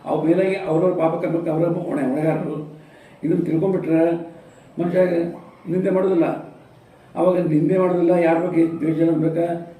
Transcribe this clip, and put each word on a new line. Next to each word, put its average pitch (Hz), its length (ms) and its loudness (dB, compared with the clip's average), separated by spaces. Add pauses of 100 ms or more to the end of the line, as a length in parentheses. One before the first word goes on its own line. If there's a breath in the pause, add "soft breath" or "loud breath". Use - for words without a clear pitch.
ಅವ್ 147 220 -2
ಮೇಲಾಗಿ 185 300 2
ಅವ್ರವ್ರ 165 420 0
ಪಾಪ 165 240 0
ಕರ್ಮಕ್ಕೆ 170 280 -2
ಅವರ 165 180 0
ಹೊಣೆ, 165 340 -2
ಹೊಣೆಗಾರರು. 151 760 -4 (460 loud breath)
ಇದನ್ನು 170 200 0
ತಿಳ್ಕೊಂಡ್ಬಿಟ್ರೆ 160 680 0 (720 loud breath)
ಮನುಷ್ಯ 180 220 2 (680)
ನಿಂದೆ 185 180 0
ಮಾಡೋದಿಲ್ಲ. 185 340 2 (920 soft breath)
ಅವಾಗ 180 220 2
ನಿಂದೆ 160 400 2
ಮಾಡೋದಿಲ್ಲ, 175 320 2
ಯಾರ 170 360 2
ಬಗ್ಗೆ 165 240 2
ದ್ವೇಷ 160 380 0
ಬೇಕಾ, 165 720 -2